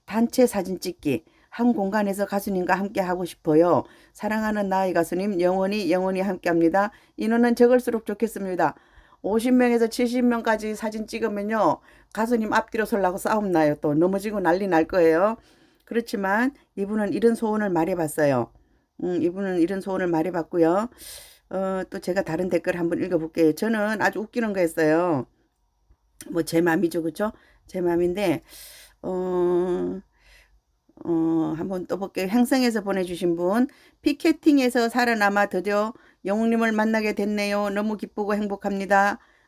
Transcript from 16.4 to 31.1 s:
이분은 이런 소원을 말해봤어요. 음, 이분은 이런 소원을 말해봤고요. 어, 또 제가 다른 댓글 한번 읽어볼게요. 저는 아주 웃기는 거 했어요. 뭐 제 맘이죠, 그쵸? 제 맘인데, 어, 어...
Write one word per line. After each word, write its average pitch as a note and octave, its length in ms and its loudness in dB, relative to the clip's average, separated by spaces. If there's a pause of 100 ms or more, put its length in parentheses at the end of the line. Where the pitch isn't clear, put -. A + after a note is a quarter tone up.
이분은 G3+ 380 -2
이런 A3+ 240 2
소원을 G#3+ 340 -2
말해봤어요. D#3+ 800 0 (540)
음, F3 180 -2
이분은 F#3 380 -2
이런 F#3+ 200 0
소원을 F#3+ 280 -4
말해봤고요. E3+ 800 0 (640)
어, F#3+ 380 -4
또 G3 80 -10
제가 F#3 240 -2
다른 E3 260 -4
댓글 F3 300 -2
한번 F3 260 -2
읽어볼게요. D#3+ 480 2
저는 G#3+ 480 -2
아주 G3 200 0
웃기는 A3 340 -4
거 F#3+ 60 -2
했어요. D#3+ 640 2 (1040)
뭐 E3+ 120 -2
제 E3 200 0
맘이죠, E3+ 400 0
그쵸? G3+ 300 -4 (340)
제 F#3 160 -8
맘인데, F3 600 0 (600)
어, F3+ 1000 -2 (1040)
어... E3 520 0